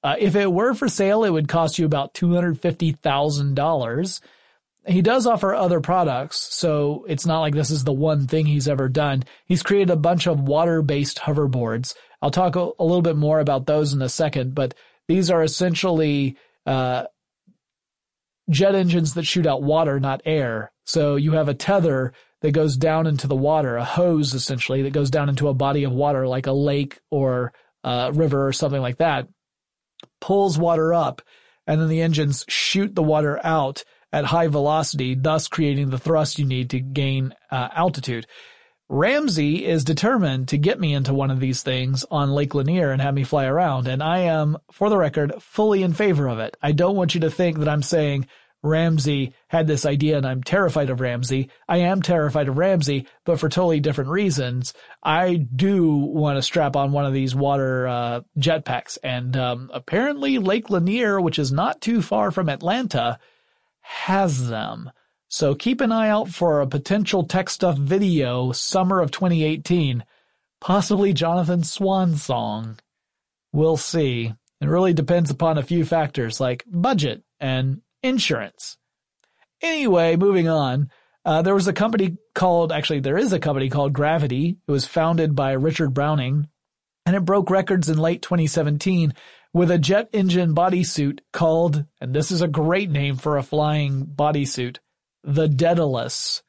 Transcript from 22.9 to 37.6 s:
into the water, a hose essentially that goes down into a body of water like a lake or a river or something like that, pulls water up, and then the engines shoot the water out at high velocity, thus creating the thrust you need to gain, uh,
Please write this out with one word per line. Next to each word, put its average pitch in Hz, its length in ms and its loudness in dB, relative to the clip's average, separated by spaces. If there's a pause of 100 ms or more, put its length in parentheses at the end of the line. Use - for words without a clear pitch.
into 143 200 -2
the 135 80 -2
water, 139 400 0
a 120 80 -4
hose 156 500 0
essentially 135 500 -2
that 139 100 -4
goes 143 180 0
down 147 160 0
into 143 220 0
a 135 40 0
body 139 300 0
of 131 80 -2
water 135 360 0
like 127 200 -2
a 135 60 0
lake 143 460 0 (100)
or 127 420 0 (320)
a 123 300 -2
river 139 340 2
or 131 60 0
something 139 280 -2
like 127 160 -4
that, 143 300 0 (920)
pulls 196 360 2
water 165 360 2
up, 143 280 -2 (460)
and 156 140 2
then 156 80 2
the 160 120 0
engines 151 460 0
shoot - 480 -2
the 160 80 0
water 151 400 2
out 151 400 0 (300)
at 147 120 0
high 165 220 2
velocity, 143 680 0
thus 151 320 0
creating 143 420 0
the 131 80 -4
thrust 156 400 0
you 143 80 0
need 127 240 -2
to 131 100 -4
gain, 135 540 -4 (160)
uh, 127 240 -4